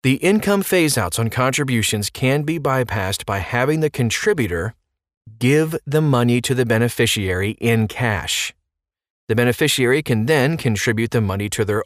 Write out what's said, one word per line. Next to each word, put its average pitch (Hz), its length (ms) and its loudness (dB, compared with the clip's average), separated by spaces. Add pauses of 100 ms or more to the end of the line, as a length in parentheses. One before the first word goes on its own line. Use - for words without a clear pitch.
The 131 120 2
income 202 480 2
phase-outs 147 560 0
on 117 100 0
contributions 123 800 0
can 139 340 0
be 156 160 -4
bypassed 123 680 -2
by 101 120 -2
having 127 420 0
the 156 100 0
contributor 113 840 -2 (640)
give 156 380 2 (100)
the 151 140 0
money 123 400 4
to 127 140 -2
the 123 100 2
beneficiary 110 880 0 (100)
in 113 260 2
cash. - 680 -4 (760)
The 110 80 0
beneficiary 127 680 2
can 113 240 0
then 143 300 2
contribute 113 540 -2
the 120 100 0
money 101 300 -2
to 113 140 -2
their 104 220 -2